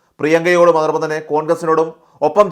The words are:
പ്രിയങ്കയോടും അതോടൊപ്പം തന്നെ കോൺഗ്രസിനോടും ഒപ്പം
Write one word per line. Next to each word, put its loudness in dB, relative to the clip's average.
പ്രിയങ്കയോടും 2
അതോടൊപ്പം -2
തന്നെ -6
കോൺഗ്രസിനോടും -2
ഒപ്പം 2